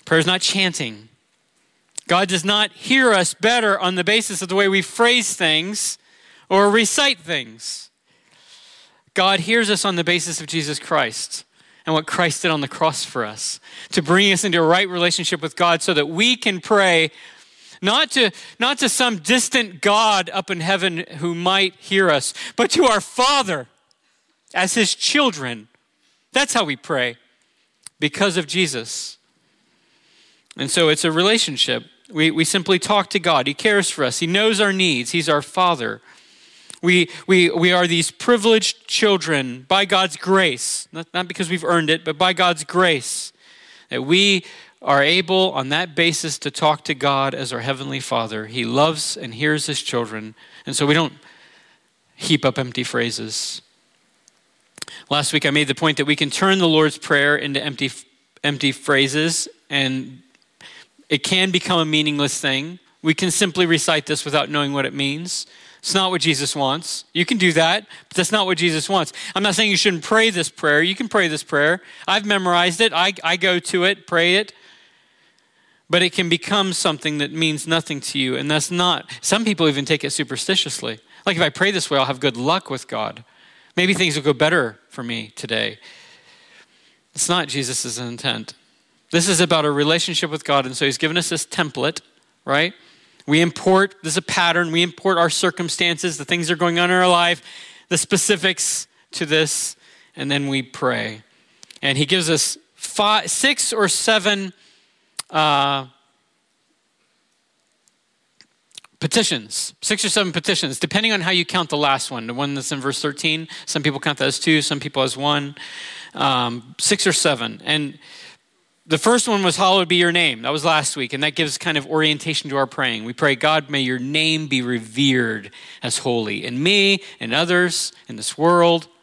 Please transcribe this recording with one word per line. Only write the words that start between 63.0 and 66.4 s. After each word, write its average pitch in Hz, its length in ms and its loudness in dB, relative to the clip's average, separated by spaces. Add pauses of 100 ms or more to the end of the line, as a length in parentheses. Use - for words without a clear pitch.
We 160 100 2
can 185 160 -2
simply 180 380 0
recite 160 400 0
this 151 180 -4
without 147 240 0
knowing 143 240 -2
what 135 140 -2
it 127 80 -8
means. 143 500 -6 (340)
It's - 160 -4
not 190 160 0
what 175 100 -2
Jesus 143 340 0